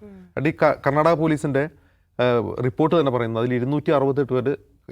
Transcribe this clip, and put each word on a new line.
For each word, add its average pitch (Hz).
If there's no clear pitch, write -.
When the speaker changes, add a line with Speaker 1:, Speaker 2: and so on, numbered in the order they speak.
Speaker 1:
ഉം. -
Speaker 2:
എന്നിട്ട് -
ഈ -
ക-, 151
കർണാടക 156
പോലീസിൻ്റെ, 151
ഏഹ്, 120
റിപ്പോർട്ട് 151
തന്നെ 139
പറയുന്നത് 117
അതിൽ 123
ഇരുന്നൂറ്റി 139
അറുപത്തെട്ട് 135
പേര് 127